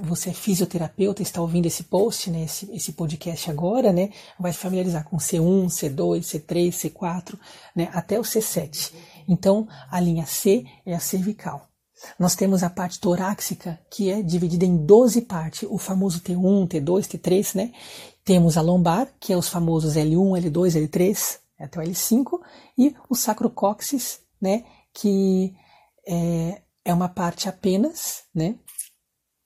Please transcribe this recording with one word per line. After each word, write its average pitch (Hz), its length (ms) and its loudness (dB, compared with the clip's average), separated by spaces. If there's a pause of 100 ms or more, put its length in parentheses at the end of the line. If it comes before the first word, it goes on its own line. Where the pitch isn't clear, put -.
você 170 280 -4
é 165 40 -6
fisioterapeuta, 190 880 -2
está - 180 -6
ouvindo 170 260 0
esse 165 180 -4
post, 196 460 -2
né, 165 140 -4
esse, 190 280 -10
esse - 200 -8
podcast 165 580 -8
agora, 196 420 2
né, 185 180 2 (280)
vai 175 140 -4
se - 60 -8
familiarizar 185 460 -4
com 170 140 -6
C 170 200 -2
um, 180 300 4
C 156 220 -4
dois, 170 360 -2
C 151 140 -6
três, 175 360 0
C - 120 -4
quatro, 180 500 -8 (380)
né, 170 160 -2
até 196 260 -2
o 233 60 -2
C 226 160 -2
sete. - 520 -6 (360)
Então, 196 400 2 (220)
a 180 100 -2
linha 165 240 0
C 220 400 0 (220)
é 180 80 -6
a 165 60 -4
cervical. 185 680 -6 (500)
Nós 175 160 2
temos 190 280 2
a 175 80 0
parte 180 280 -8
torácica, 180 800 -2 (120)
que 196 200 -2
é 208 120 -2
dividida 175 420 0
em 180 120 4
doze 208 440 8
partes, 170 500 -6
o 214 60 -4
famoso 190 440 -2
T 180 140 -4
um, 185 320 4
T 170 140 -2
dois, 180 260 0
T - 120 -10
três, 185 340 0
né? 196 200 -2 (520)
Temos 170 320 6
a 165 60 2
lombar, 175 460 2 (120)
que - 120 -2
é 180 40 2
os 175 120 0
famosos 160 500 0
L 156 180 2
um, 190 180 4
L 175 140 0
dois, 170 260 2
L 151 140 2
três, - 520 0 (180)
até 147 200 -12
o 160 40 -6
L 170 120 -6
cinco, 262 480 0 (340)
e 269 180 4 (140)
o 254 60 0
sacrocóccix, - 1080 -2 (200)
né, 202 240 0 (300)
que 190 600 2 (540)
é, 170 540 -2 (220)
é 180 100 0
uma 180 140 0
parte 175 400 -4
apenas, 202 760 -2 (100)
né, 175 240 -2 (880)